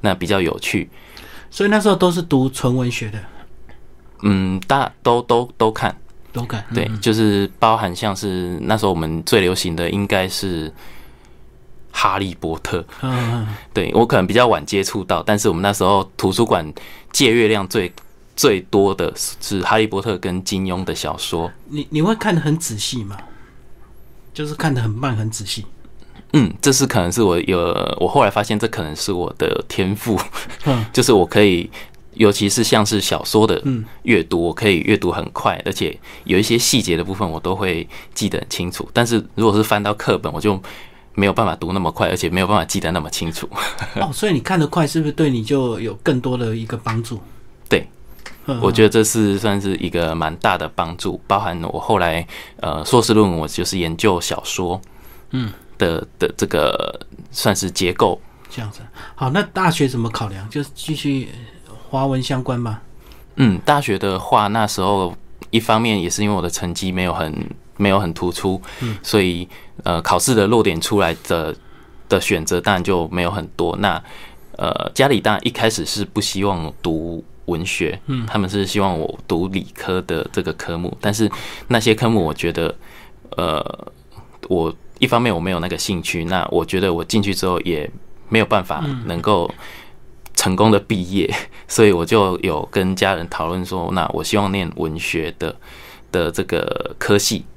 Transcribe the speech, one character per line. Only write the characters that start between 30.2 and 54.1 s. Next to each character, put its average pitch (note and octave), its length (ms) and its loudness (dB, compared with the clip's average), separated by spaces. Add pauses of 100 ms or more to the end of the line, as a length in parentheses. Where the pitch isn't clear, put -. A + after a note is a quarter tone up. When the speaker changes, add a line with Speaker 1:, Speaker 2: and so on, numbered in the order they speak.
Speaker 2:
嗯。 B2 240 2
Speaker 1:
<laughs> - 60 -14
就 B2+ 100 4
是 - 80 4
我 F#2+ 140 8
可 G#2 180 4
以， F2 260 4 (440)
尤 G#2 180 6
其 G2+ 160 2
是 A2+ 160 2
像 G#2+ 220 4
是 G#2 160 2
小 - 240 -2
说 A2 200 4
的 - 200 0
Speaker 2:
嗯。 B2 180 -2 (200)
Speaker 1:
阅 G#2 200 4
读， E2+ 180 0
我 E2+ 120 0
可 A2 160 2
以 F2+ 100 4
阅 G2+ 180 4
读 F2 140 0
很 E2 200 -4
快， - 340 -2
而 F2+ 80 -2
且 - 260 -4 (240)
有 F2+ 160 2
一 - 20 4
些 A#2 160 2
细 A#2+ 240 2
节 F2 140 0
的 E2 80 -2
部 F#2+ 100 -6
分 F#2 160 -2
我 D#2+ 80 -6
都 F2 160 -2
会 F#2 320 -2 (280)
记 G#2 160 -2
得 - 100 -2
很 - 100 -10
清 F2 220 -4
楚。 - 220 -8
但 A#2 120 4
是 A#2 160 2 (140)
如 A2 100 2
果 G#2+ 80 6
是 G#2 80 4
翻 G#2 220 2
到 G#2 100 0
课 - 240 0
本， F#2+ 140 -4
我 D#2 80 -6
就 G2 180 2 (580)
没 G2 100 4
有 G2 80 4
办 A2+ 120 2
法 E2+ 80 0
读 E2+ 200 -6
那 G2 80 0
么 D#2+ 100 0
快， F#2 160 0
而 F2+ 80 0
且 F2+ 140 -2
没 F2 100 0
有 F#2 80 2
办 G#2 80 4
法 F2 80 4
记 F2 160 -2
得 E2+ 120 -2
那 F2 100 0
么 D#2 80 -8
清 E2+ 200 -4
楚。 - 160 -8 (260)
<laughs> - 280 -8
Speaker 2:
哦， - 140 0
所 - 160 -2
以 - 20 2
你 D3 80 2
看 F#3 180 0
得 D#3 80 4
快， D3+ 220 0
是 D#3+ 140 0
不 D3+ 40 0
是 D3+ 60 0
对 D#3 180 2
你 A#2 140 0
就 B2 380 0
有 G#2+ 140 -6
更 C3 260 0
多 B2+ 160 -2
的 A2+ 180 -2
一 A#2 100 -8
个 A2+ 120 -8
帮 A2+ 260 -4
助？ A2+ 180 -10 (460)
Speaker 1:
对。 - 180 0 (600)
Speaker 2:
嗯， C3+ 120 -2
嗯。 A#2 40 -4
Speaker 1:
我 G2 100 4
觉 A2+ 120 6
得 G#2+ 40 10
这 A2 160 6
是 G#2 340 2
算 G2+ 220 0
是 G2 160 -2
一 - 140 -4
个 E2 260 0
蛮 E2 220 -2
大 F#2 200 2
的 D#2 120 -4
帮 E2+ 260 -4
助， F2+ 320 -6
包 G2 100 2
含 F2 260 -4
我 - 140 -4
后 A2 200 0
来， E2+ 280 0 (360)
呃， D#2 240 -4
硕 B2 160 6
士 A2 120 2
论 G#2+ 160 6
文 E2+ 100 0
我 D#2 60 -2
就 F2+ 200 -4
是 G2 120 -4
研 E2 200 -2
究 F2+ 240 2